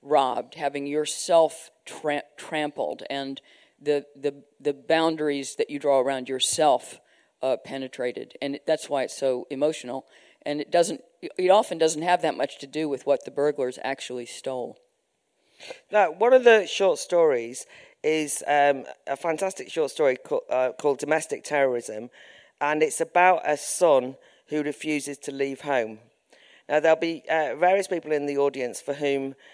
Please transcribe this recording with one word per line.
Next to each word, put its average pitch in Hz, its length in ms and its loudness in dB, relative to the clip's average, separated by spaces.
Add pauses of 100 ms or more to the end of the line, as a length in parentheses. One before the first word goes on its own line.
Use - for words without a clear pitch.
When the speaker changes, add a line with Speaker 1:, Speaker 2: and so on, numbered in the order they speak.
Speaker 1:
robbed, 127 520 0
having 143 320 -4
yourself 151 840 0 (140)
tra-, 147 380 -4 (140)
trampled, 147 720 -6
and 135 320 -8 (400)
the, 143 240 0 (120)
the, 143 260 -6 (180)
the 143 120 -2
boundaries 151 840 0
that - 140 -2
you 143 80 -8
draw 139 220 4
around 127 280 -2
yourself, 135 720 0 (420)
uh, 131 240 0
penetrated. 131 800 -8
And 139 140 -6
it, - 100 -14
that's 156 220 -2
why 135 160 -2
it's - 120 -8
so 127 340 -2
emotional. 135 560 -4 (360)
And 147 180 -6
it - 120 -10
doesn't, 165 300 2 (200)
it 180 280 0
often 196 280 4
doesn't 160 240 0
have 175 200 0
that 156 140 -2
much - 220 -4
to 139 80 -16
do 151 220 -4
with 139 180 -6
what 139 180 0
the - 60 -14
burglars 135 540 -2
actually 123 420 -8
stole. 127 520 -10 (1120)
Speaker 2:
Now, 190 220 4
one 226 200 2
of 254 120 8
the 220 220 8
short 180 320 2
stories 131 680 2 (360)
is, 156 440 -2
um, 143 380 4 (240)
a 139 80 -2
fantastic 170 540 -4
short 151 200 -2
story 135 340 2
co-, - 240 -4
uh, 127 240 0
called 143 260 0
Domestic 151 440 -2
Terrorism, 123 680 -2 (500)
and 151 200 0
it's 156 200 0
about 175 440 4
a 147 120 0
son 135 600 2 (320)
who 151 140 -2
refuses 147 560 -6
to - 140 -10
leave 139 300 -4
home. 113 360 -2 (680)
Now, 151 120 2
there'll 160 180 4
be, 165 300 -4
uh, 151 280 0
various 185 320 2
people 160 240 -4
in 147 140 0
the 143 120 -2
audience 135 420 -2
for 139 140 -6
whom, 139 400 -2 (200)